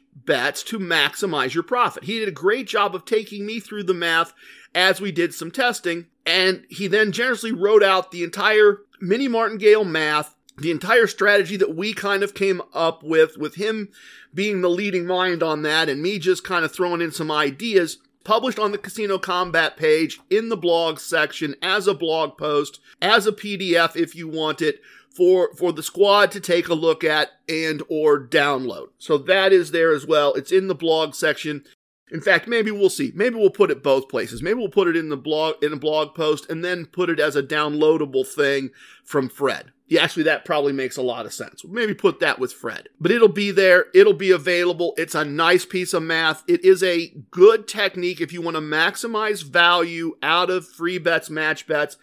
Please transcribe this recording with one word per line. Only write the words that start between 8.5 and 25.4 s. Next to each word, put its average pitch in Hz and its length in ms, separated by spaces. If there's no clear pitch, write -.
mini 226 260
martingale 220 580
math, 151 500
the 160 140
entire 208 360
strategy 202 500
that 185 180
we 202 180
kind 202 300
of 202 100
came 190 280
up 165 300
with, 160 340
with 151 180
him 208 340
being 196 280
the 180 80
leading 185 360
mind 180 360
on 156 220
that 156 240
and 143 140
me 190 180
just 175 240
kind 175 220
of 147 60
throwing 175 300
in 165 100
some 156 200
ideas, 156 640
published 233 360
on 208 120
the 202 60
Casino 202 400
Combat 180 600
page 156 420
in 220 200
the 226 80
blog 165 420
section 151 600
as 190 260
a 202 60
blog 160 440
post, 147 420
as 202 240
a 214 60
P 208 260
D 175 180
F 165 200
if 165 200
you 165 120
want 156 340
it, 151 200
for, 180 400